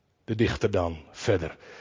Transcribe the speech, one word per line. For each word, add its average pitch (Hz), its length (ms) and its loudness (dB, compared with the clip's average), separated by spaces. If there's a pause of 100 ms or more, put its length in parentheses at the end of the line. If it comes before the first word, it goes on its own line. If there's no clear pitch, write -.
(240)
de 113 100 -4
dichter 101 360 2
dan 87 260 0 (140)
verder. 87 460 -2 (240)